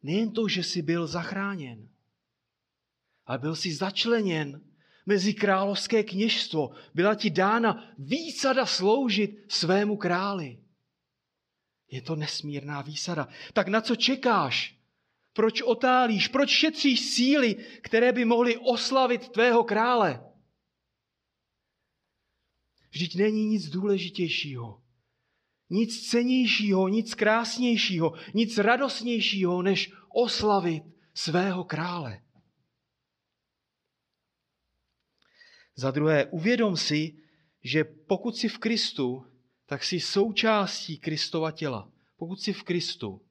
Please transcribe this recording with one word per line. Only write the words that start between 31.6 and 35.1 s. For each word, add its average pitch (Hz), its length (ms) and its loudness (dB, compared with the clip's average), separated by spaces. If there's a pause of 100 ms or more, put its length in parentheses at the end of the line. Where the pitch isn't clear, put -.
krále. 165 580 -6 (3500)